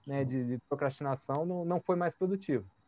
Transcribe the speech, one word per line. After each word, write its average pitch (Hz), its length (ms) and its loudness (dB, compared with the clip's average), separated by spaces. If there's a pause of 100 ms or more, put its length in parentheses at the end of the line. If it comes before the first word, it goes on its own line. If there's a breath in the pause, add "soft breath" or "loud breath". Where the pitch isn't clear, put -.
né, 139 180 0
de, 127 200 0
de 123 140 0 (120)
procrastinação, 139 760 -2
não, 175 200 -2
não 175 160 0
foi 185 140 2
mais 175 200 0
produtivo, 180 500 0 (220)